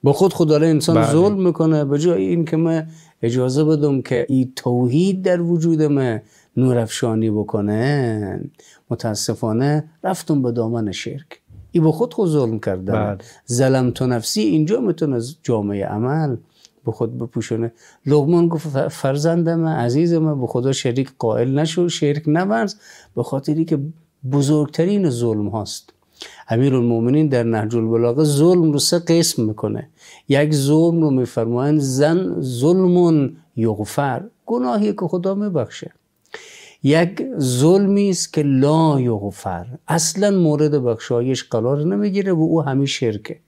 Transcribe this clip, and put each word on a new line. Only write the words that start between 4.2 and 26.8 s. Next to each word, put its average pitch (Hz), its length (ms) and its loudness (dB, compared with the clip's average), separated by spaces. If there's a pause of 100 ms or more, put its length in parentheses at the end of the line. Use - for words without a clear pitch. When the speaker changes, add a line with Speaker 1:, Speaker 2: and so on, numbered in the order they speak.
Speaker 1:
این 131 280 0
توحید 135 680 0
در 180 180 2
وجود 170 420 0
من 135 380 0 (360)
نورافشانی 113 760 0
بکنه، 107 1200 -2 (400)
متاسفانه 120 920 -2 (200)
رفتم 180 380 -2
به 123 100 -2
دامن 113 400 -2
شرک. - 500 -12 (300)
این 165 120 2
با 160 80 4
خود 233 220 -4
خود 196 140 0
ظلم 127 320 0
کردن. 95 320 -4
Speaker 2:
بله. 104 260 -2 (300)
Speaker 1:
ظلمت 127 540 0
نفسی 123 380 -2
اینجا 185 400 0
می‌تونه 160 360 -2
از 120 260 -8
جامعه 101 440 -2
عمل 127 500 -2 (480)
به 113 80 -4
خود 120 260 -4
بپوشونه. 117 540 -4 (340)
لقمان 151 420 4
گفت: 165 200 -4
«ف-، 139 200 -2
فرزند 160 600 0
من، 165 280 0
عزیز 131 360 0
من، 156 280 0
به 123 60 -2
خدا 127 260 0
شریک 131 460 -2
قائل 120 400 0
نشو، 165 300 0
شرک 151 400 -2
نورز، 196 460 0 (420)
به 120 60 -2
خاطری 147 420 -2
که 165 140 -2 (540)
بزرگترین 151 800 2
ظلم 113 380 -2
هاست.» 101 440 -8 (560)
امیرالمومنین 123 800 2